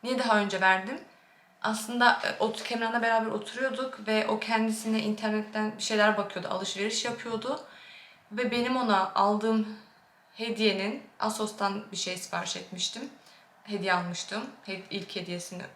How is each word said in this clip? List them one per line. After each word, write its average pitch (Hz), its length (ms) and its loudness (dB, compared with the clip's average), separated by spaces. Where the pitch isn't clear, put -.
Niye 247 160 0
daha 220 200 4
önce 196 220 0
verdim? 190 400 4
Aslında, 240 640 4
e, - 200 0
ot-, - 260 -2
Cameron'la 226 320 0
beraber 226 300 4
oturuyorduk 262 760 -4
ve 214 200 2
o 214 120 0
kendisine 220 600 0
internetten 214 800 -2
bir - 60 -8
şeyler 208 340 4
bakıyordu, 196 340 -4
alışveriş 196 540 -2
yapıyordu. 233 560 -4
Ve 220 200 0
benim 247 260 2
ona 202 380 4
aldığım 214 600 4
hediyenin, 220 680 0
Assos'tan 214 720 -2
bir 190 60 -8
şey 185 200 -4
sipariş 175 380 -6
etmiştim. 185 540 -6
Hediye 185 300 0
almıştım. 180 520 -4
He-, 190 240 -8
ilk - 260 -8
hediyesini 175 480 -8